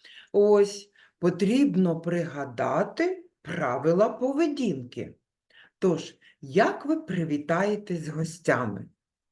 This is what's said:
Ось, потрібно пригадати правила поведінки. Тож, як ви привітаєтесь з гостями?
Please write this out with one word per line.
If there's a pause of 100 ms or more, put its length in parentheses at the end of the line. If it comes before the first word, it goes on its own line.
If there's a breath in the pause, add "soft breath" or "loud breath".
(320 soft breath)
Ось, (280 soft breath)
потрібно
пригадати (160)
правила
поведінки. (640 soft breath)
Тож, (260 soft breath)
як
ви
привітаєтесь
з
гостями? (420)